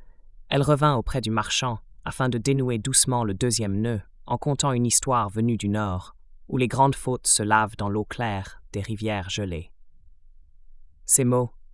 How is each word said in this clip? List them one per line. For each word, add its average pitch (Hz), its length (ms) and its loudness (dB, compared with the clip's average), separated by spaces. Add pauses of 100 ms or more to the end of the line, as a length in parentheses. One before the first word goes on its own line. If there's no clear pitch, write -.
(480)
elle 143 140 4
revint 147 320 4
auprès 120 260 -2
du 110 100 -2
marchand 110 480 -2 (260)
afin 131 260 -2
de 120 80 0
dénouer 127 400 0
doucement 127 440 2
le 104 120 -2
deuxième 104 460 0
nœud 113 200 0 (240)
en - 140 -4
contant 143 340 0
une 123 140 2
histoire 117 420 2
venue 113 300 0
du 101 100 -2
Nord, 101 480 -2 (320)
où - 80 -4
les 127 120 2
grandes 131 260 4
fautes - 320 -4
se - 160 2
lavent 107 340 2
dans 101 140 -2
l'eau 104 160 -2
claire 104 560 -6 (100)
des 101 80 -6
rivières 104 480 -4
gelées. 92 420 -6 (1300)
Ces - 200 2
mots 123 280 2 (220)